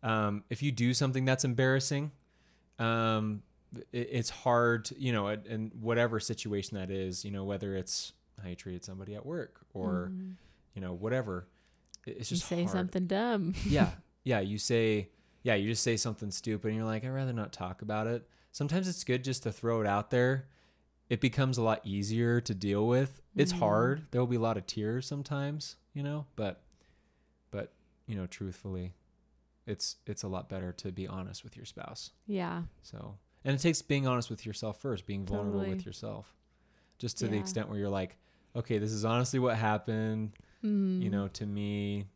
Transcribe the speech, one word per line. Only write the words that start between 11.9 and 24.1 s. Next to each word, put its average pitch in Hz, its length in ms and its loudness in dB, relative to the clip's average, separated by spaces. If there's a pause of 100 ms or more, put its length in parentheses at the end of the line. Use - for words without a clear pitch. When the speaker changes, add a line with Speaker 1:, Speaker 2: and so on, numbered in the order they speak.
Speaker 1:
it, - 120 -10
it's - 120 -6
Speaker 2:
You 175 60 -2
Speaker 1:
just 175 120 -4
Speaker 2:
say 175 160 0
Speaker 1:
hard. 180 60 -2
Speaker 2:
something 185 360 0
dumb. 196 540 0
<laughs> - 60 -2
Speaker 1:
Yeah. - 240 6 (340)
Yeah. 117 160 4
You 101 180 -2
say, 110 520 4 (320)
yeah, 120 120 4
you 101 160 2
just 113 120 2
say 117 140 4
something 107 340 -2
stupid 107 380 -2
and 107 80 0
you're 110 80 0
like, 110 200 -2
"I'd 127 60 -2
rather 131 220 -2
not 110 200 -2
talk 92 280 -6
about 107 260 0
it." 117 220 -2 (240)
Sometimes 165 360 0
it's 175 160 -4
good 127 200 0
just 131 200 -2
to 110 80 -2
throw 117 280 0
it 104 60 2
out 101 240 2
there. 127 360 4 (600)
It 120 120 2
becomes 131 380 4
a 120 40 2
lot 110 220 4
easier 110 580 2
to 113 120 -2
deal 101 320 2
with. 131 360 2 (120)
It's 143 180 6
Speaker 2:
Mm-hmm. - 80 -2
Speaker 1:
hard. 120 500 4